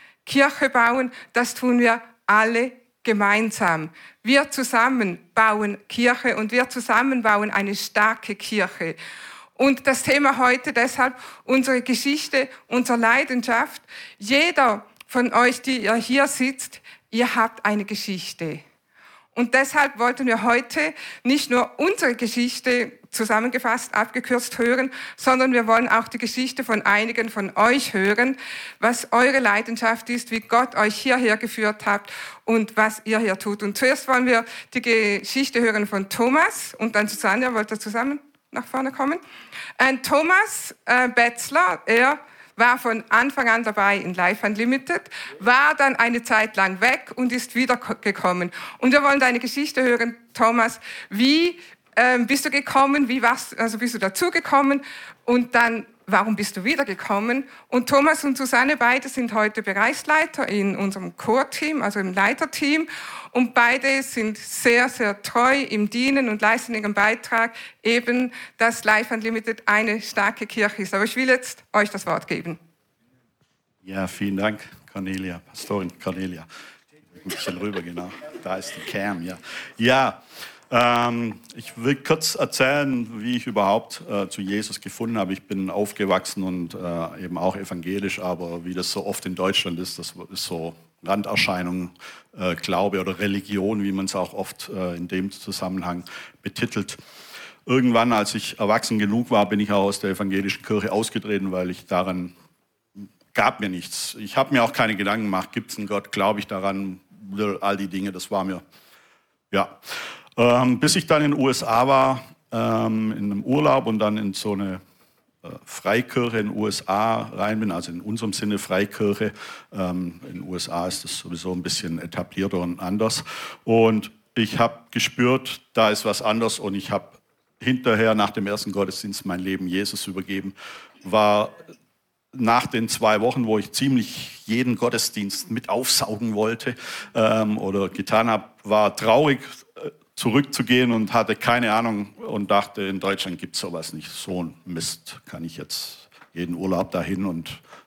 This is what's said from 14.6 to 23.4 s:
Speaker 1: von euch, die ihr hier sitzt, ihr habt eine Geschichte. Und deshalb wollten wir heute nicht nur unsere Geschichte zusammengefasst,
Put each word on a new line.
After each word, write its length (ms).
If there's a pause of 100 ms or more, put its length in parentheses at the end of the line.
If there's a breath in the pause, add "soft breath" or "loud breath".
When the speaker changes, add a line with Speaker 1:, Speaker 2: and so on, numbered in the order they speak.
Speaker 1:
von 280
euch, 280
die 220
ihr 120
hier 340
sitzt, 500 (320 loud breath)
ihr 240
habt 300
eine 180
Geschichte. 800 (720 soft breath)
Und 180
deshalb 460
wollten 280
wir 160
heute 500 (320 loud breath)
nicht 260
nur 260
unsere 380
Geschichte 800 (160)
zusammengefasst, 840